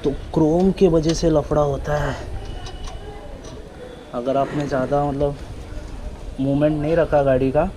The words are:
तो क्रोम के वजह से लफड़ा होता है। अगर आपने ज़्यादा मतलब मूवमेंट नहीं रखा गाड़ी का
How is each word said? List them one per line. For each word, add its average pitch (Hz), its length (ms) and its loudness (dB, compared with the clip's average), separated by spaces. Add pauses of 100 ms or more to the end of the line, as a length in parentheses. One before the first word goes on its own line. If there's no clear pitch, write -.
तो 143 80 2 (220)
क्रोम 165 380 4
के 190 160 6
वजह 165 260 4
से 165 160 2
लफड़ा 147 320 2
होता 143 360 0
है। 139 180 -2 (2000)
अगर 131 240 0
आपने 143 300 0
ज़्यादा 135 380 0
मतलब 143 320 0 (1000)
मूवमेंट 147 420 2
नहीं 151 140 0
रखा 156 280 4
गाड़ी 135 280 4
का 156 260 2